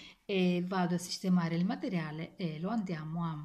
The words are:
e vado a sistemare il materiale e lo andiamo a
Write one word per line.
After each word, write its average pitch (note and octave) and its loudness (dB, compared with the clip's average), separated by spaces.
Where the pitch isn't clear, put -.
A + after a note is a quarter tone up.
e F3+ 4
vado F3+ 2
a - -2
sistemare F3 2
il F3 2
materiale F3+ -2
e D#3 -4
lo F3 -4
andiamo E3+ -2
a D#3+ -2